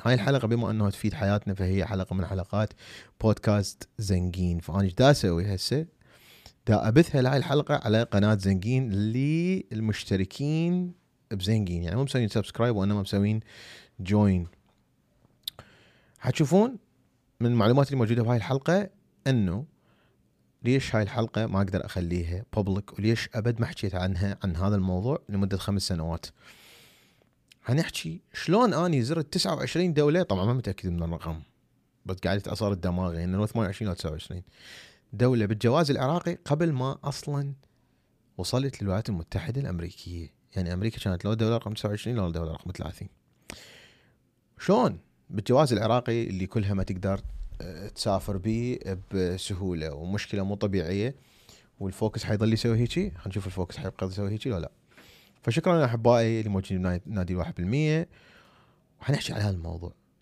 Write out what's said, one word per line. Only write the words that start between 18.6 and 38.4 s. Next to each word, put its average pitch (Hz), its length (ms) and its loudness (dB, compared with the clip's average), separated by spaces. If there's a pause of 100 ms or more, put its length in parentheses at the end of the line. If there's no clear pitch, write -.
إنه 110 380 0 (1000)
ليش 127 320 0
هاي 110 80 4
الحلقة 113 420 -2
ما 95 120 0
أقدر 98 280 0
أخليها 87 680 -4
public، 98 460 -2
وليش 110 340 0
أبد 113 280 -2
ما 117 40 2
حكيت 104 300 -6
عنها، 95 480 0
عن 90 120 -2
هذا 98 200 2
الموضوع 95 540 0
لمدة 98 280 0
خمس 101 240 -2
سنوات. 82 440 -4 (1400)
هنحكي - 560 -2 (120)
شلون 202 400 4
أني 156 280 2
زرت 151 320 -2
تسعة - 220 0
وعشرين 160 380 0
دولة، 147 300 4
طبعا 95 220 2
ما 120 80 2
متأكد 101 360 -4
من 85 140 -2
الرقم، 82 380 -6 (640)
بس 92 100 -6
قاعد 92 220 0
أتأصر 101 340 -2
الدماغ، 90 420 -2
يعني 82 120 -4
إنه 95 200 0
ثمانية 110 220 -2
وعشرين 101 220 -4
أو 87 60 -2
تسعة 80 160 -6
وعشرين 87 320 -10 (720)
دولة 117 320 2
بالجواز 120 460 2
العراقي 165 540 0
قبل 160 260 2
ما 131 320 -2
أصلا 143 500 -6 (840)
وصلت 131 440 -2